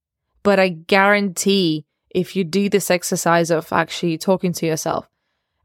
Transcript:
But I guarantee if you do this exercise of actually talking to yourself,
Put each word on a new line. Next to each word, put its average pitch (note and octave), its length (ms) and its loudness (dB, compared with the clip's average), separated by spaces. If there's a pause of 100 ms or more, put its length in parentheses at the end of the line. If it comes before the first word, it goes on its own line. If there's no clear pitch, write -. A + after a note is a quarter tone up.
(420)
But G3 180 4
I F#3+ 100 4
guarantee G3 1160 0 (240)
if - 260 -4
you F#3+ 80 0
do F#3+ 260 -2
this G3 200 0
exercise E3+ 640 0
of D#3+ 200 -2
actually E3 460 -2
talking F#3 360 0
to - 120 -6
yourself, D#3+ 420 -4 (580)